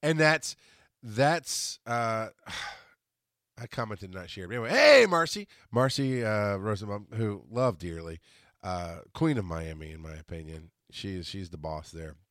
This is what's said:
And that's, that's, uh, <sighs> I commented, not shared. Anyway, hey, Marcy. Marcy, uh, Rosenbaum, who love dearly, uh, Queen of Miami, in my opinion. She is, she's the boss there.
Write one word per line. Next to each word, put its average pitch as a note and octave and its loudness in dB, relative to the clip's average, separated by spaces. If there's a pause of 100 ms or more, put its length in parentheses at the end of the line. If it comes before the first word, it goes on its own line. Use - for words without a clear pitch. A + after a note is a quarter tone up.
And D#3 2
that's, D#3 4 (460)
that's, C#3 0
uh, A2+ -2
<sighs> - -14
I A#2+ -12
commented, G#2 -8
not F2+ -12
shared. F#2 -10
Anyway, A#2 -4
hey, C4+ 10
Marcy. F3 0 (240)
Marcy, C3 2
uh, G#2 2
Rosenbaum, G2+ -4
who G#2+ -2
love A#2 2
dearly, E2 -8 (420)
uh, F2 -6 (160)
Queen D#3+ 2
of G#2+ -2
Miami, D#2+ -6
in D#2+ -14
my D#2+ -12
opinion. D#2+ -12 (200)
She G2 -8
is, F2 -8
she's F#2+ -10
the E2+ -14
boss D2+ -8
there. D#2+ -12 (160)